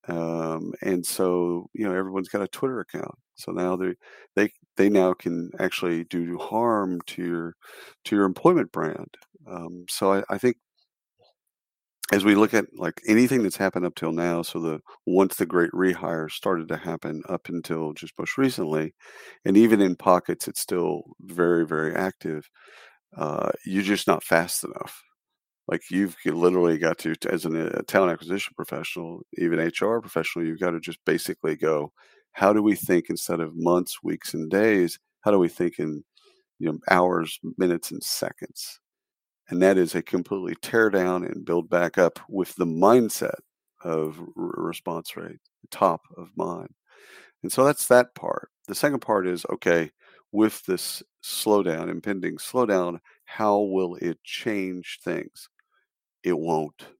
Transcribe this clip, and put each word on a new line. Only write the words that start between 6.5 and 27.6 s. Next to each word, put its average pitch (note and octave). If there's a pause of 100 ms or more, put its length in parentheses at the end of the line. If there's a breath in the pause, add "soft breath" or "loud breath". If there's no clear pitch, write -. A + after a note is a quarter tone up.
to -
your, E2+ (480 loud breath)
to G#2+
your G2+
employment B2
brand. E2 (320)
Um, F2
so F#2+
I, G2
I G2
think B2 (1600)
as G2
we G#2
look G#2+
at, G2+ (100)
like, E2
anything A#2+
that's F2+
happened F#2
up E2
till E2
now, E2+
so -
the, D#2+ (260 loud breath)
once F#2
the F#2
great F2
rehire E2+
started E2
to E2+
happen D#2
up F2
until D#2+
just D#2+
most -
recently, E2 (500 loud breath)
and F#2+
even A2
in F#2
pockets, F2
it's -
still E2+ (160)
very, E2+
very D#2
active. E2+ (680 loud breath)
Uh, D2+ (140)
you're G2
just G2+
not E2
fast F2
enough. - (680)
Like, -
you've F#2
g-, E2
literally E2+
got E2
to, D#2+
t-, E2
as E2
an, D#2+
a -